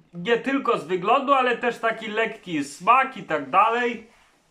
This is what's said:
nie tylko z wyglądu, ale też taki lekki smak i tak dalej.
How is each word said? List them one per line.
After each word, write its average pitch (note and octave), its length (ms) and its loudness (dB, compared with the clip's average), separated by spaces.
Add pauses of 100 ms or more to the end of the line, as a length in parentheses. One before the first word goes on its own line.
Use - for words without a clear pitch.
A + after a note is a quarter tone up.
(140)
nie A3+ 240 0
tylko A#3+ 400 0
z C#3 60 -8
wyglądu, B3 500 2
ale B3 220 2
też A#3 220 -2
taki A3+ 300 -4
lekki G#3 560 -4
smak A#3+ 520 2
i G3 60 -14
tak C#3+ 280 -4
dalej. A3+ 560 2 (440)